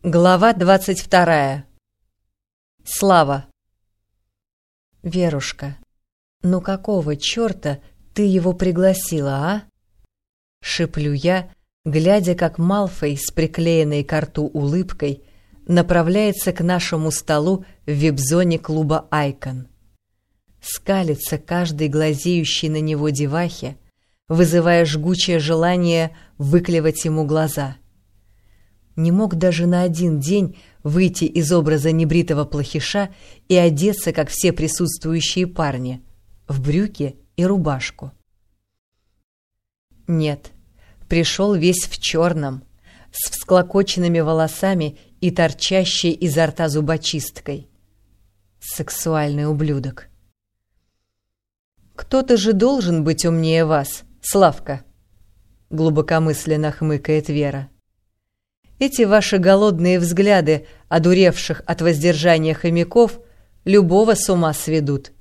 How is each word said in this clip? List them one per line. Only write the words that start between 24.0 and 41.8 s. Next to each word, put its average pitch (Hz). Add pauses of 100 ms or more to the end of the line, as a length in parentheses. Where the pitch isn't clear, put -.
вызывая 170
жгучее 165
желание 165 (220)
выклевать 160
ему 156
глаза. 147 (1160)
Не 165
мог 185
даже 170
на 175
один 165
день 180 (240)
выйти 180
из 160
образа 156
небритого 160
плохиша 151 (400)
и 185
одеться, 175
как 147
все -
присутствующие 165
парни, 127 (420)
в 135
брюки 147 (200)
и 175
рубашку. 147 (1900)
Нет, 156 (560)
пришел 190
весь 175